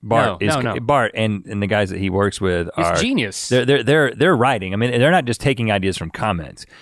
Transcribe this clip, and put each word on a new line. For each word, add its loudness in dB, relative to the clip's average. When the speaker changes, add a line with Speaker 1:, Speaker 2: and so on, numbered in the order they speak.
Speaker 1:
Bart 0
Speaker 2:
No, 0
Speaker 1:
is 0
Speaker 2:
no, -2
no. -6
Speaker 1:
Bart 2
and, -2
and -6
the 0
guys 0
that -6
he -2
works 0
with 0
Speaker 2:
He's 0
Speaker 1:
are 2
Speaker 2:
genius. -2
Speaker 1:
They're, 2
they're, 2
they're, 2
they're 2
writing. 0
I -2
mean, 0
they're 4
not 4
just -4
taking 0
ideas 0
from -8
comments, -6